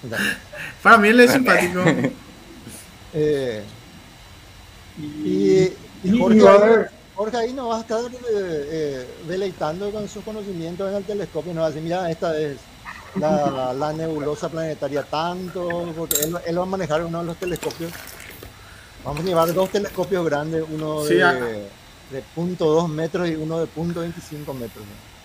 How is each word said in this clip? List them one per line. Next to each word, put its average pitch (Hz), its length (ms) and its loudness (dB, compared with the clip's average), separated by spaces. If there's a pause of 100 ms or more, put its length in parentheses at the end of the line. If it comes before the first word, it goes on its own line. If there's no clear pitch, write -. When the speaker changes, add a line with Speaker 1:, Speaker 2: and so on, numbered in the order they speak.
(100)
Speaker 1:
Ya. 110 60 -6 (640)
Speaker 2:
Para 214 160 10
mí 208 100 6
él 240 120 8
es 247 120 10
simpático. 180 500 2
Speaker 1:
<laughs> 156 300 2 (1000)
Eh, 139 480 0 (1400)
Speaker 3:
Y, 160 40 -12
Speaker 1:
y, 190 760 2 (280)
y 190 120 4
Speaker 3:
y, - 20 4
Speaker 1:
Jorge 247 180 6
Speaker 3:
y 220 40 10
va 196 100 12
a 196 40 12
Speaker 1:
ahí, 202 80 10
Speaker 3:
haber 220 280 6 (240)
Speaker 1:
Jorge 214 220 -2
ahí 233 160 -2
nos 254 180 -6
va 226 60 -2
a 226 40 -6
estar, 226 200 -2
eh, 240 100 -6 (220)
eh, 151 760 -4 (220)
deleitando 185 640 -4
con 208 160 -8
sus 202 160 -14
conocimientos 190 680 -6
en 202 60 -4
el 202 80 -4
telescopio. 175 500 -6
Nos 160 80 -2
va 160 40 2
a 156 40 0
decir, 151 140 -8
"Mira, 170 260 -2
esta 165 260 -2
es 151 200 -4 (580)
la, 143 580 0
la 147 200 -2
nebulosa 156 560 -4
planetaria 147 560 -4
tanto", 175 920 -4
porque 165 280 -6
él, 170 120 -4 (100)
él 170 120 -2
va 180 60 -2
a - 20 -4
manejar 170 380 -2
uno 165 160 -6
de 170 60 -6
los 170 100 -8
telescopios. 165 560 -8 (1120)
Vamos 147 160 -6
a 165 40 -6
llevar 170 300 2
dos 185 160 0
telescopios 185 540 -2
grandes, 160 440 -2
uno 156 360 -4
Speaker 2:
Sí, 151 100 2
Speaker 1:
de, 180 100 6
Speaker 2:
a- 175 100 6
Speaker 1:
de 117 880 -8 (120)
punto 175 320 -2
dos 165 220 4
metros 165 400 -2
y 165 80 -2
uno 156 240 -4
de 160 60 -2
punto 170 340 -6
veinticinco 151 540 -10
metros, 113 300 -12
¿no? 104 300 -20 (100)